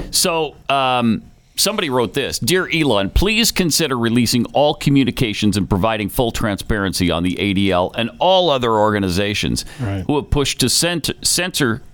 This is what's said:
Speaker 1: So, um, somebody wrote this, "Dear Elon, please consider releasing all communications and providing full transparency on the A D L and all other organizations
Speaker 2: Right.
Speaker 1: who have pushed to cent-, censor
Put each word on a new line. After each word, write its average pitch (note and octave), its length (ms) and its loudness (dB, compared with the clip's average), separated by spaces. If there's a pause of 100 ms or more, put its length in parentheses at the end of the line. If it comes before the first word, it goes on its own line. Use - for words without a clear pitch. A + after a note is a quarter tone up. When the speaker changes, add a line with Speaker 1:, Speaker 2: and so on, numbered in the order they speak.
(120)
Speaker 1:
So, E3 440 -2 (120)
um, B2+ 560 0 (320)
somebody G3 340 -2
wrote B2 240 0
this, A2 240 -2
"Dear E3 320 0
Elon, B2 420 2
please A3 380 2
consider D3+ 480 0
releasing A#2 500 2
all D3 260 2
communications A2 840 2
and F#2+ 140 -2
providing G#2+ 400 0
full A#2 220 0
transparency G2 760 -2
on E2 140 0
the F#2 160 -2
A G2+ 140 0
D G2 180 2
L F2+ 240 0
and A2+ 240 -4
all F3+ 300 2
other B2 240 2
organizations G2+ 920 0 (160)
Speaker 2:
Right. G2 260 -4
Speaker 1:
who D3 120 0
have C3 120 -6
pushed C#3 300 -2
to B2 100 0
cent-, E3+ 420 -2 (100)
censor D#3 600 -2 (120)